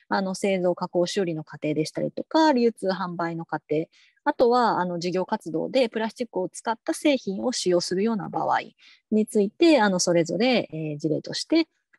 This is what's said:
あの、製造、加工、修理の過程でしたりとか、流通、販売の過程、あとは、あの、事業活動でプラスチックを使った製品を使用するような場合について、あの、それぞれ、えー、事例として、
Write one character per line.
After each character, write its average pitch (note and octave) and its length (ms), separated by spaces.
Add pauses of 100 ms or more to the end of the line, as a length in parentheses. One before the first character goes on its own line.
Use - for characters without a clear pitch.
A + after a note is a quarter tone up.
あ G3+ 140
の、 F#3+ 140
製 F#3+ 240
造、 F3 160
加 F3+ 100
工、 F3 200
修 G3 180
理 E3+ 100
の D#3 80
過 - 180
程 D3+ 140
で D3+ 100
し - 60
た - 100
り - 120
と - 100
か、 D#4 300
流 A#3+ 180
通、 F#3+ 200
販 F3+ 260
売 E3+ 180
の E3 100
過 D#3 140
程、 D3+ 280 (360)
あ D4 120
と A#3+ 160
は、 A#3 280
あ F3+ 60
の、 F3 160
事 F3+ 100
業 F3+ 160
活 A3 240
動 E3 180
で B3+ 200
プ - 100
ラ A3 120
ス - 40
チ B3 100
ッ A3+ 40
ク - 100
を F3+ 100
使 - 220
っ A3+ 120
た E4 120
製 D4 220
品 G3+ 260
を A#3+ 80
使 F#3 200
用 F3 100
す F3 160
る F#3+ 80
よ A#3 80
う A3 40
な D#3+ 120
場 D#3 160
合 C3 160 (500)
に G#3+ 160
つ G#3 160
い G3 80
て、 D#4+ 300
あ G#3 80
の、 F3+ 100
そ F3 140
れ E3+ 100
ぞ E3+ 160
れ、 A#3+ 340
え D#3 40 (180)
ー、 D3 40
事 D#3 100
例 D3 120
と - 140
し - 100
て、 D#4+ 220 (320)